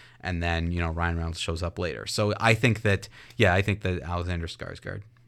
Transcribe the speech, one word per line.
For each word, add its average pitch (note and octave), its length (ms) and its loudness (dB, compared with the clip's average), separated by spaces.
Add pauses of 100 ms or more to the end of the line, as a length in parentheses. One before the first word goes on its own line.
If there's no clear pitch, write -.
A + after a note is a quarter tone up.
(220)
and F2 220 -4
then, E2+ 280 0
you F2 80 -2
know, E2 120 -2
Ryan E2+ 260 0
Reynolds E2 220 -4
shows E2 240 -4
up E2+ 160 -4
later. C#2+ 260 -4
So G#2 340 0
I A2+ 140 6
think A#2 300 2
that, G2 260 2 (280)
yeah, F#2 180 6
I G2+ 80 4
think G2+ 180 0
that F2+ 220 -2
Alexander F2 440 -4
Skarsgård - 540 -12 (260)